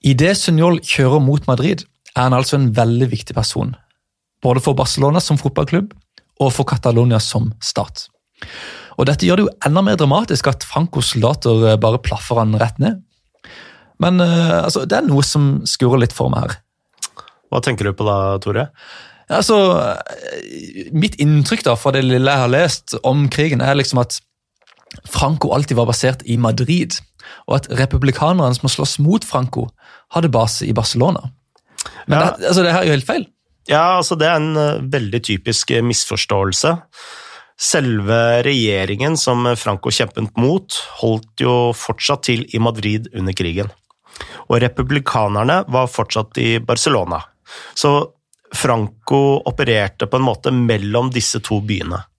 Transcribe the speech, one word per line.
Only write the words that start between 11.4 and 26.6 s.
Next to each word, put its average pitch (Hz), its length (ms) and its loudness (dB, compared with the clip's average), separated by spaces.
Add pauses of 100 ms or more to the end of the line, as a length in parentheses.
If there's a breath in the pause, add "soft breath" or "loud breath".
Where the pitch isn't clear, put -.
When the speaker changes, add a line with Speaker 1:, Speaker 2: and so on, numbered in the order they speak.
Speaker 1:
eh, 107 80 4
bare 113 180 2
plaffer - 400 -2
han 110 200 2
rett 117 200 0
ned. 190 220 0 (1000 loud breath)
Men, 180 220 2
eh, 170 440 4
altså, - 220 -2
det - 120 0
er 311 100 0
noe 139 140 4
som 139 440 2
skurrer 127 360 2
litt 120 100 0
for - 180 -2
meg - 140 -2
her. - 120 -6 (960 loud breath)
Speaker 2:
Hva 135 120 0
tenker 107 220 -2
du 101 100 0
på 107 120 -2
da, 98 320 0
Tore? 107 300 -2 (600 loud breath)
Speaker 1:
Altså, 220 260 2 (540)
eh, - 840 -14
mitt 165 240 0
inntrykk 147 480 2
da, 120 120 4
fra 135 160 0
det 135 120 0
lille 131 260 2
jeg 135 140 2
har 120 80 2
lest 151 500 0
om 139 260 2
krigen, 147 340 0
er 139 120 0
liksom 135 280 0
at - 180 -6 (880)
Franco 143 460 0
alltid 131 220 0
var 117 100 2
basert 127 400 -2
i 117 100 0
Madrid, 120 640 0 (500 loud breath)